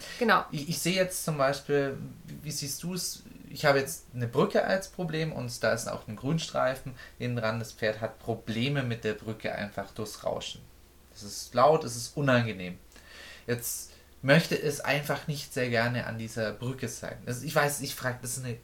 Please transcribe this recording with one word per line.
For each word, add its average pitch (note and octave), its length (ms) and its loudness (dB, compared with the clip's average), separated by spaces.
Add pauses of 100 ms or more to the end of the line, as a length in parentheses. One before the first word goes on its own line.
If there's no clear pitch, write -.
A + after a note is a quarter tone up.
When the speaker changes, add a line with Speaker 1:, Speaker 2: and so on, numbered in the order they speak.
(200)
Speaker 1:
Genau. G3+ 320 6
Speaker 2:
Ich, D3+ 160 -6
ich E3 100 0
sehe F3 160 2
jetzt F#3 300 0
zum D#3+ 120 0
Beispiel, C#3 600 2 (280)
wie, C#3+ 180 -12
wie D3 80 -6
siehst - 320 -6
du's? F3 400 -4 (280)
Ich - 120 -6
habe C#3 160 8
jetzt - 240 -6 (100)
eine A#2+ 140 -2
Brücke D3+ 360 4
als - 240 2
Problem D#3+ 440 -2
und B2 320 -6
da A2 80 6
ist A2+ 160 -2
auch - 180 -8
ein A2 80 -8
Grünstreifen C3 800 0 (240)
innen B2 180 -2
dran. A2+ 220 0
Das A2+ 140 -6
Pferd A2 280 0
hat A2 200 -6
Probleme A#2+ 640 0
mit A#2 180 -2
der G#2+ 120 0
Brücke G#2+ 380 -6
einfach G2+ 380 -6
durchs - 320 -8
Rauschen. - 380 -4 (520)
Es - 120 -16
ist - 300 -10
laut, D3 300 8
es A#2+ 120 -4
ist - 200 -8
unangenehm. A#2 600 2 (720)
Jetzt - 420 -4 (320)
möchte D#3+ 380 6
es D3 200 -2
einfach C#3+ 460 0
nicht - 260 -6
sehr B2+ 160 0
gerne A#2+ 380 2
an A2+ 120 -6
dieser A2 340 -2
Brücke B2 360 -4
sein. - 280 -8 (100)
Also B2 180 -6
ich D#3+ 100 -6
weiß, C#3+ 260 4
ich B2+ 160 -4
frag, B2 260 -4
das B2 140 -4
ist B2+ 80 -6
eine A#2+ 200 -6